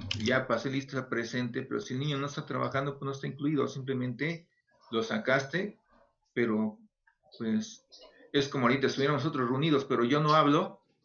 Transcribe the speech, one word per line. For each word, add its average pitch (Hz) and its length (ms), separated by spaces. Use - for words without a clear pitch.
ya 127 240
pasé 117 240
lista 135 380
presente, 123 540
pero 120 180
si 127 140
el 131 60
niño 143 180
no 139 80
está 139 180
trabajando, 131 540
pues - 80
no 139 60
está 139 140
incluido, 139 420
simplemente 131 800
lo 113 120
sacaste, 139 760
pero, 107 440
pues, - 480
es 139 140
como 131 180
ahorita 135 220
estuviéramos 135 360
nosotros 131 240
reunidos, 139 380
pero 120 180
yo 143 160
no 151 140
hablo, 151 480